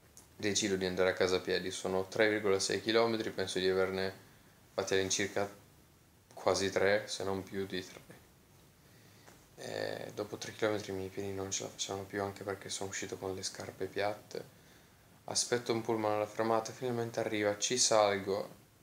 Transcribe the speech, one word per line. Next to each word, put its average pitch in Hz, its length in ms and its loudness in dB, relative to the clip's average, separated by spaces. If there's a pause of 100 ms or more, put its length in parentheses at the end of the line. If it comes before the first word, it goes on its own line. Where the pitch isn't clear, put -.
(360)
Decido 101 400 0
di 92 100 2
andare 92 260 4
a - 20 4
casa 92 240 4
a - 20 2
piedi, 92 320 -2
sono 95 360 -2
tre 110 200 4
virgola 104 320 2
sei 101 220 0
chilometri, 113 480 2
penso 95 300 -2
di 92 100 4
averne 95 440 2 (600)
fatti 98 220 -2
all'incirca 98 540 0 (840)
quasi 95 360 2
tre, 98 380 4
se - 160 -6
non 95 200 -2
più 98 220 -6
di 92 200 -4
tre. - 160 -16 (1500)
Eh, 107 580 -6
dopo 107 240 -6
tre - 140 -8
chilometri 104 400 0
i 95 40 -4
miei 95 140 -4
piedi 98 220 -6
non 95 200 -4
ce - 120 -4
la 104 60 -6
facevano 98 340 -6
più, 101 180 -4
anche 98 220 -4
perché 95 260 -6
sono 98 200 -6
uscito 95 280 -6
con 95 180 -4
le 95 80 -8
scarpe 95 420 -8
piatte. - 580 -4 (840)
Aspetto - 460 0
un 113 100 0
pullman 110 320 2
alla 107 120 2
fermata, 110 480 0
finalmente 117 480 -2
arriva, 104 360 2
ci - 200 0
salgo, 101 720 4 (320)